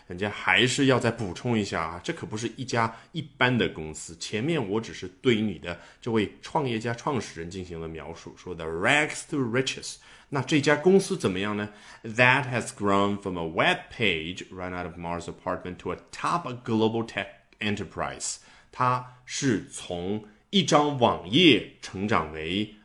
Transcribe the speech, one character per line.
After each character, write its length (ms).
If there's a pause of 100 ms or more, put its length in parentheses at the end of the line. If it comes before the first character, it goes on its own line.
人 100
家 140
还 380
是 180
要 140
再 100
补 240
充 240
一 80
下 160
啊， 220
这 100
可 140
不 100
是 180
一 80
家 320 (180)
一 80
般 340
的 120
公 240
司。 260
前 260
面 260
我 100
只 140
是 140 (160)
对 100
于 80
你 160
的 220 (200)
这 120
位 200 (120)
创 260
业 80
家、 160
创 260
始 200
人 100
进 160
行 160
了 60
描 260
述， 240
说 160
the 100
rags 640
to 100
riches。 580 (340)
那 140
这 180
家 140
公 240
司 180
怎 140
么 80
样 180
呢？ 120 (340)
That 480
has 160
grown 520
from 200
a 80
web 320 (120)
page 600
run 200
out 140
of 140
Mars 260
apartment 520
to 160
a 40 (140)
top 520
global 440
tech 180 (340)
enterprise。 760 (360)
它 440 (100)
是 460
从 520 (280)
一 120
张 360
网 280
页 540
成 260
长 240
为 540